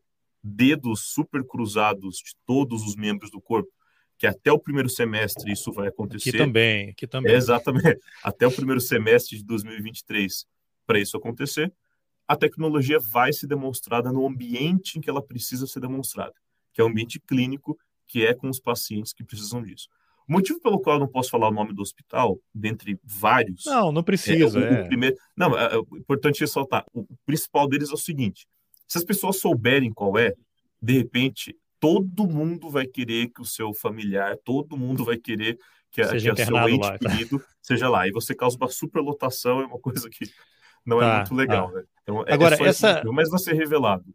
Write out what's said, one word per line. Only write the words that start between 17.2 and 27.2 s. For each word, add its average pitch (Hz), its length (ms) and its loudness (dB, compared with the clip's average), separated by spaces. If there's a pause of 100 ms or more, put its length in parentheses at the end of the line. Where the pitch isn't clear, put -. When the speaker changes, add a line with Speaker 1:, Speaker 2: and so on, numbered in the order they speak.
Speaker 1:
que 113 180 0
é 117 100 4
com 135 140 -6
os 131 120 -6
pacientes 110 520 -4
que - 120 -20
precisam 104 380 -10
disso. - 260 -18 (400)
O 143 40 -2
motivo 196 280 2
pelo 214 200 2
qual 156 140 2
eu 147 60 2
não 139 80 0
posso 127 200 -4
falar 110 200 2
o 107 40 2
nome 107 220 -2
do 98 80 -8
hospital, 107 560 -2 (160)
dentre 107 480 -6
vários, 107 640 2
Speaker 2:
Não, 240 260 2
não 160 140 0
precisa, 160 560 4
Speaker 1:
é, - 20 4
o, - 20 2
o 127 120 4
Speaker 2:
é. 95 100 -2
Speaker 1:
primeiro... 127 300 2 (200)
Não, 165 220 4
é, 117 160 2
é 117 40 2 (200)
importante 139 420 0
ressaltar, 135 440 -2 (100)
o 113 100 -8 (220)